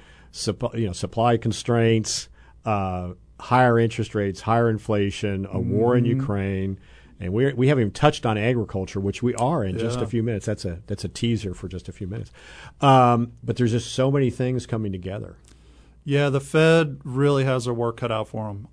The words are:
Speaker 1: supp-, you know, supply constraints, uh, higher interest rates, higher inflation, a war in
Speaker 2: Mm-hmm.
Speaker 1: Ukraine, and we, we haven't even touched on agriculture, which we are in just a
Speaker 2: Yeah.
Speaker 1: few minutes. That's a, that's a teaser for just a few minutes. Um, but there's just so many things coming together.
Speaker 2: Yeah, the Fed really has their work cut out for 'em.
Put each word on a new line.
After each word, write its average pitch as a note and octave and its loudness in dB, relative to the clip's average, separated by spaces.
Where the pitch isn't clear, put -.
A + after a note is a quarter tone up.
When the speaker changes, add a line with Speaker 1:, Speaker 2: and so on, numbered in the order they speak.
Speaker 1:
supp-, A#2 -4
you A2+ -2
know, F2+ -4
supply A2+ 0
constraints, A2+ 2
uh, F#2 -2
higher B2 4
interest A2+ 0
rates, G2+ -2
higher A#2 2
inflation, G2+ -2
a F#2+ -2
war G#2+ 2
in B2 4
Speaker 2:
Mm-hmm. C3 0
Speaker 1:
Ukraine, G2 -2
and F2+ -6
we, C3 2
we B2 2
haven't C#3 4
even G#2 0
touched D3 2
on A2 0
agriculture, G#2 -2
which G2 -4
we A#2+ 2
are B2+ 0
in F#2+ -2
just A#2 -2
a B2 -2
Speaker 2:
Yeah. A2 -4
Speaker 1:
few A2+ -2
minutes. A2 -4
That's G#2 -4
a, E2+ -6
that's - -8
a F2+ -6
teaser A2+ -4
for F#2 -12
just F2+ -12
a F#2+ -12
few G2 -10
minutes. G2+ -10
Um, B2 6
but A#2+ -4
there's A#2+ 2
just A2+ -4
so C3 2
many C#3 2
things B2+ -4
coming A2 -4
together. F#2 -10
Speaker 2:
Yeah, C#3+ 2
the C3+ 0
Fed D#3+ 4
really C3+ 2
has C3 0
their A#2+ -2
work A#2 -2
cut A#2 -4
out A2 -2
for A2 -8
'em. G2+ -12